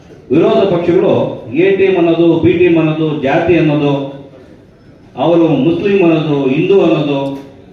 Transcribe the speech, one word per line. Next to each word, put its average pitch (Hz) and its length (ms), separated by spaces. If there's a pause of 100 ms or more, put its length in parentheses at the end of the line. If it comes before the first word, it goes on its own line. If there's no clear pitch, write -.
(320)
ವಿರೋಧ 196 420
ಪಕ್ಷಗಳು 170 720 (100)
ಎ 190 220
ಟೀಮ್ 190 200
ಅನ್ನೋದು, 165 440
ಬಿ 170 120
ಟೀಮ್ 170 260
ಅನ್ನೋದು, 156 440
ಜಾತಿ 165 360
ಅನ್ನೋದು, 147 340 (1200)
ಅವರು 165 320
ಮುಸ್ಲಿಂ 170 640
ಅನ್ನೋದು, 147 380
ಹಿಂದೂ 180 340
ಅನ್ನೋದು, 143 640 (260)